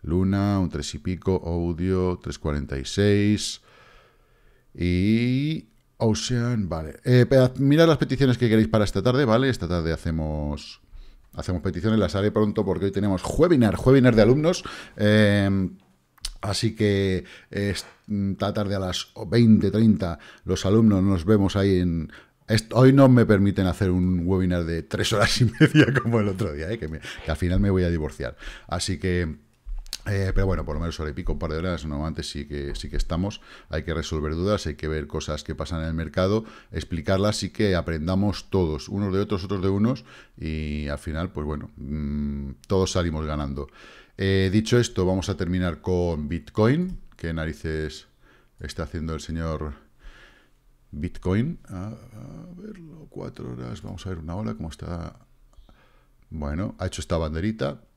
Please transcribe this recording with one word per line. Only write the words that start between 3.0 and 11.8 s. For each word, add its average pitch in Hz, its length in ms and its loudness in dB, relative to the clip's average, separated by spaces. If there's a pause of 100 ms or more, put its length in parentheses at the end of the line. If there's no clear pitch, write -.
Y 117 920 0 (280)
Ocean, 117 720 -2
vale. 80 360 -8
Eh, 123 220 6
pe-, 127 300 4
mirad 147 320 6
las 156 100 4
peticiones 127 380 2
que 120 120 0
queréis 110 200 4
para 107 160 2
esta 95 180 -2
tarde, 127 220 2
¿vale? 120 240 4
Esta 110 180 -2
tarde 82 260 0
hacemos, 78 920 -6 (500)
hacemos 87 300 -6
peticiones, 98 360 0